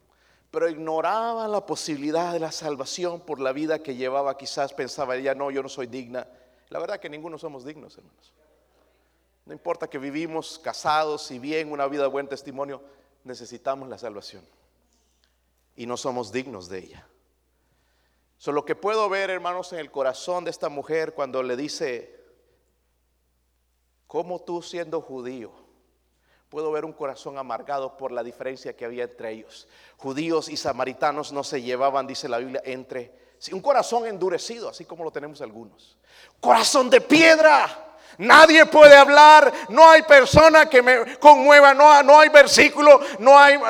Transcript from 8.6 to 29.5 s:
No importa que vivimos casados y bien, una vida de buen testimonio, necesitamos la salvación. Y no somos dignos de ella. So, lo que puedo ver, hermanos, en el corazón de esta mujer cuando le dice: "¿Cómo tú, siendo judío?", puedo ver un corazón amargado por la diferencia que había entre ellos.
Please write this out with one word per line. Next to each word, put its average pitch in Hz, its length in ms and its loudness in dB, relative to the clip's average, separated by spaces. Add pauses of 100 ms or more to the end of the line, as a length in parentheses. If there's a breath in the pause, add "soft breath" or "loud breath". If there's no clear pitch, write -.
No - 80 -20
importa 160 380 -14
que 147 80 -14
vivimos 151 600 -14
casados 151 720 -8
y 123 80 -20
bien, 151 320 -12
una 143 160 -8
vida 143 140 -10
de 135 60 -4
buen 139 200 -12
testimonio, 139 520 -16 (440 soft breath)
necesitamos 127 640 -16
la 107 100 -20
salvación. 101 480 -20 (1300)
Y 117 120 -20
no 120 100 -12
somos 123 340 -12
dignos 107 380 -14
de 95 100 -18
ella. - 280 -20 (1300)
So, - 140 -12
lo 147 120 -8
que 156 120 -12
puedo 208 320 -8
ver, 190 220 -8
hermanos, 180 420 -12
en 170 80 -14
el 139 100 -20
corazón 143 540 -10
de 165 80 -12
esta 165 160 -14
mujer 156 440 -10
cuando 131 300 -10
le 123 140 -10
dice: 139 680 -14 (1800)
"¿Cómo 175 340 -14
tú, 175 220 -14
siendo 165 380 -14
judío?", 127 500 -18 (1000)
puedo 156 220 -12
ver 151 140 -10
un 160 80 -18
corazón 139 440 -16
amargado 131 600 -12
por 131 160 -16
la 120 100 -10
diferencia 127 540 -18
que 127 80 -18
había 120 200 -14
entre 120 280 -18
ellos. - 340 -20 (300 soft breath)